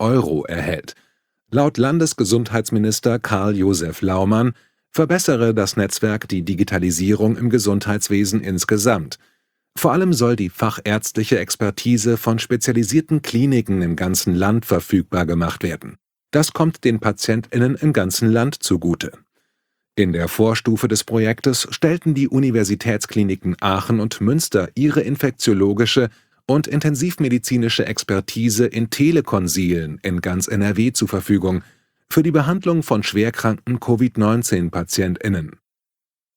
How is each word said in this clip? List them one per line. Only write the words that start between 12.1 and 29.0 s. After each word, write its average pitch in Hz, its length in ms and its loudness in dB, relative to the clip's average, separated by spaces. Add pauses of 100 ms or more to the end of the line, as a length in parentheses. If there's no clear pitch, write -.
von 110 240 -2
spezialisierten 123 840 0
Kliniken 117 600 0
im 85 120 -2
ganzen 90 400 -2
Land 101 320 2
verfügbar 90 600 0
gemacht 85 360 -2
werden. - 340 -8 (360)
Das 151 200 2
kommt 160 300 0
den 117 160 2
PatientInnen 113 800 0
im 151 160 2
ganzen 110 400 2
Land 120 300 0
zugute. 85 500 -2 (840)
In 95 160 2
der 85 160 -2
Vorstufe 113 580 0
des 107 160 0
Projektes 113 680 -2
stellten 165 440 0
die 135 140 0
Universitätskliniken 107 1300 0
Aachen 101 380 0
und 107 220 -4
Münster 104 560 0
ihre 147 240 2
infektiologische 113 1080 2 (380)
und 147 220 0
intensivmedizinische 131 1160 0
Expertise 110 840 0
in 113 240 -4
Telekonsilen 90 1120 0